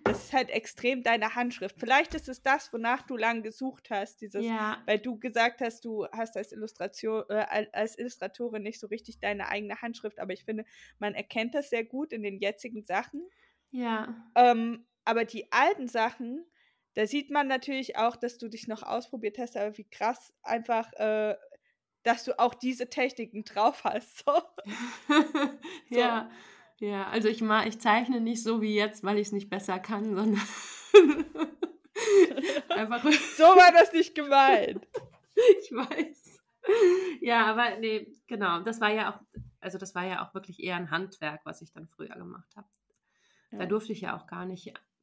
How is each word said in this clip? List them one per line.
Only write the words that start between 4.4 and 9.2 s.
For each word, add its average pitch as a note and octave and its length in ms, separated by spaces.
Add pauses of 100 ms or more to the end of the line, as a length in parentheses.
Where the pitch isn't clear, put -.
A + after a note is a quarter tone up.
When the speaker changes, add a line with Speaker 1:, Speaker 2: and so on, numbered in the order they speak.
Speaker 2:
Ja. G#3+ 400
Speaker 1:
weil G#3+ 140
du A3 200
gesagt A#3+ 420
hast, A#3 220
du A3 280
hast A3+ 260
als G#3 140
Illustration, G#3+ 800
äh, G3+ 40 (160)
al-, G#3 240
als A3 240
Illustratorin A#3 680
nicht A3 160
so G#3+ 80
richtig A3+ 320
deine G3+ 300